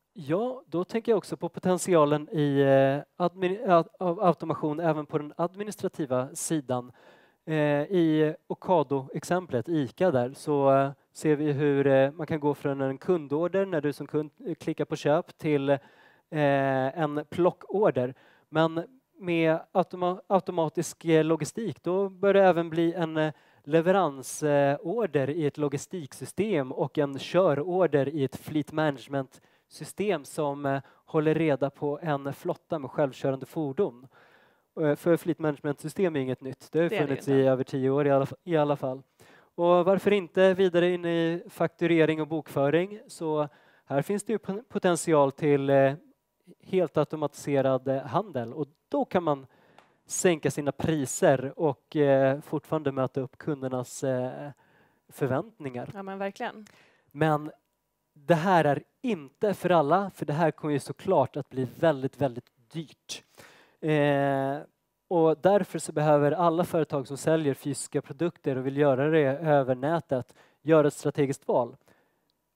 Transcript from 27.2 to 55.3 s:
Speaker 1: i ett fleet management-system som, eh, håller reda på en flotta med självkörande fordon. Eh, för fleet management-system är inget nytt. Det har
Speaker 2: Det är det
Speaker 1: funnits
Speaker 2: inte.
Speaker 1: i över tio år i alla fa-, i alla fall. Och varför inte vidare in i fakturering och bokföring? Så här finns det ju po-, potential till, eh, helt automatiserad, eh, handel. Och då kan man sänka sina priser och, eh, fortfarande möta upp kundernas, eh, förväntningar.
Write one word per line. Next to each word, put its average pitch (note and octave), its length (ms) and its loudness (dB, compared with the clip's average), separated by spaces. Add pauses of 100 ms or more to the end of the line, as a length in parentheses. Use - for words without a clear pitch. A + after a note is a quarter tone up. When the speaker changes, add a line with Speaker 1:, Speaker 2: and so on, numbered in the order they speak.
Speaker 1:
i D3+ 140 -2
ett C3+ 120 -4
fleet - 360 -6
management-system D3 1500 -6
som, C#3+ 400 -4
eh, C#3 160 -2 (240)
håller D#3 300 0
reda C#3+ 340 0
på D3 320 -6
en C#3 320 -4
flotta - 460 -8
med C3 120 -10
självkörande C3+ 540 -2
fordon. C3+ 640 -4 (720)
Eh, D3 140 2
för E3 220 2
fleet D#3+ 220 -4
management-system D#3 760 -2
är C#3+ 40 -2
inget B2+ 220 -4
nytt. C3 300 -14
Det D#3 80 0
har E3+ 100 2
Speaker 2:
Det G#3+ 60 -6
är G3 40 0
det D3 80 0
Speaker 1:
funnits C3+ 200 -4
Speaker 2:
inte. C#3 120 4
Speaker 1:
i C3 80 4
över C3 160 2
tio C3 260 -2
år C#3+ 180 2
i C#3 40 4
alla C3+ 140 4
fa-, - 180 -10
i E3+ 140 0
alla D3 180 2
fall. C3+ 260 -6 (540)
Och F3 300 4
varför G3 260 2
inte F#3+ 420 4
vidare F3+ 360 2
in F3 160 -2
i E3+ 440 0
fakturering D#3+ 720 2
och D3+ 60 -4
bokföring? D#3+ 800 -2
Så D3+ 400 -4 (380)
här C#3 160 -2
finns G3+ 220 -4
det A3+ 100 -4
ju G3+ 60 0
po-, G3 300 -8
potential D#3+ 600 2
till, C#3 380 0
eh, C3+ 240 4 (680)
helt F3+ 360 -2
automatiserad, C#3 880 -2
eh, C3+ 160 0
handel. C3 500 -6
Och D3 140 -8 (220)
då C#4 160 -2
kan F3+ 180 -2
man C#3 220 -2 (600)
sänka D#3 460 0
sina C#3+ 200 -4
priser C#3+ 880 0
och, D3+ 360 -4
eh, C#3 460 4
fortfarande D#3 500 -4
möta C3+ 300 -4
upp - 160 -10
kundernas, C3 640 -6
eh, C3+ 480 -6 (580)
förväntningar. C3+ 840 -6